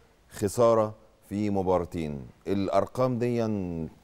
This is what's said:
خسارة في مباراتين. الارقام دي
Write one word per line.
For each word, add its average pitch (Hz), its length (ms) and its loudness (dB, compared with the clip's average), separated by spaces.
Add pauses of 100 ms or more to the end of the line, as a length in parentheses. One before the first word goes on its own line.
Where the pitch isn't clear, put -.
(300)
خسارة 110 640 2 (340)
في 104 220 -2
مباراتين. 87 680 0 (260)
الارقام 98 720 0
دي 120 280 0 (580)